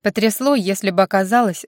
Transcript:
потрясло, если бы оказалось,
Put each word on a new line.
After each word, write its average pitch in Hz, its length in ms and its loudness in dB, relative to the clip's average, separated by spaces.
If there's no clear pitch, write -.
потрясло, 226 540 0
если 190 360 -2
бы 185 120 2
оказалось, 196 640 0